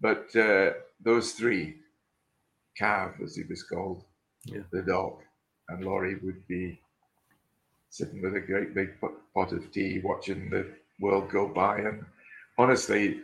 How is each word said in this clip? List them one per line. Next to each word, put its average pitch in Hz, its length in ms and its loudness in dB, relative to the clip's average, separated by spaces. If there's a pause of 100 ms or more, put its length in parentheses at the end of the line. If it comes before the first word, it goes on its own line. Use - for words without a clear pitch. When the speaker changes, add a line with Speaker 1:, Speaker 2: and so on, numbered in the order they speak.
Speaker 1:
but, - 360 0
uh, 101 340 8 (340)
those 113 280 4
three, 95 440 -2 (1040)
Cav, 101 420 0
as 80 120 -10
he 87 80 -8
was 85 220 -10
called, 92 400 -6 (400)
Speaker 2:
Yeah. 101 260 -12
Speaker 1:
the 92 120 -2
dog, 92 360 0 (500)
and 90 160 -8
Laurie 95 380 -2
would 92 240 -8
be 90 340 -6 (1080)
sitting - 320 -8
with 95 140 -2
a 98 40 -2
great 95 320 -2
big 95 280 -2
pot, - 120 -6 (220)
pot 92 180 0
of 87 200 -6
tea, 95 300 -2
watching 92 460 -4
the 95 240 -4 (280)
world 98 280 2
go 101 200 0
by. 101 300 2
And 107 260 -4 (520)
honestly, 104 680 4